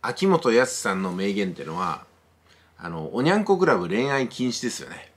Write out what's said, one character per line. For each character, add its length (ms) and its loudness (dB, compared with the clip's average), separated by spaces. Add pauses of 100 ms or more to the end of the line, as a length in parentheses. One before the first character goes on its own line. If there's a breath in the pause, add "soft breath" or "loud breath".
秋 240 -2
元 260 4
康 240 4
さ 160 -2
ん 100 -2
の 80 -2
名 220 -2
言 200 -2
っ 20 -8
て 100 -12
の 100 -8
は、 300 -4 (720 soft breath)
あ 100 -14
の、 280 -8
お 80 0
に 80 4
ゃ 80 4
ん 80 0
こ 100 4
ク 80 4
ラ 140 4
ブ 100 -2
恋 220 0
愛 180 0
禁 200 -2
止 140 -4
で 60 -2
す 120 -8
よ 100 -14
ね。 260 -16